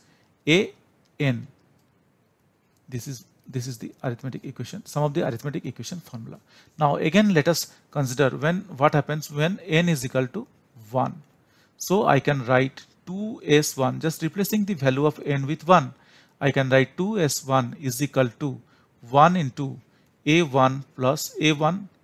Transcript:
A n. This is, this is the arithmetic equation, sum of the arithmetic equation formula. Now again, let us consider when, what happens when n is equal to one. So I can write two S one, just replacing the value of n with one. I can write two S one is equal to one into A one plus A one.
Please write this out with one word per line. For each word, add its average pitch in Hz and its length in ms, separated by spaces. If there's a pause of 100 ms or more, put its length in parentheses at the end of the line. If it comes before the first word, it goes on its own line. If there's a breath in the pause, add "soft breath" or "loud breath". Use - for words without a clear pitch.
(480 soft breath)
A 170 240 (480)
n. 127 260 (1400)
This 123 180
is, 135 200 (200)
this 123 200
is 131 100
the - 160 (100)
arithmetic 123 440
equation, 127 400
sum - 160
of 147 100
the 160 160
arithmetic 139 380
equation 131 340
formula. 123 380 (400 soft breath)
Now 147 180
again, 196 380
let 151 140
us - 260 (160 soft breath)
consider 131 400
when, 147 300 (180)
what 147 160
happens 151 360
when 151 360
n 170 240
is 135 160
equal 131 220
to 226 180 (440)
one. 127 300 (560 soft breath)
So 196 300
I 143 140
can 139 260
write 131 400 (180)
two 208 400
S 147 320
one, 131 240
just 156 220
replacing 196 420
the 196 100
value 135 300
of 151 220
n 139 200
with 151 200
one. 151 260 (480 soft breath)
I 143 100
can 135 200
write 131 260
two 208 240
S 143 260
one 131 320
is 127 240
equal 131 280 (100)
to 131 180 (520 soft breath)
one 151 260
into 135 420 (460 soft breath)
A 160 180
one 135 420 (120)
plus 135 420
A 156 140
one. 165 380 (140)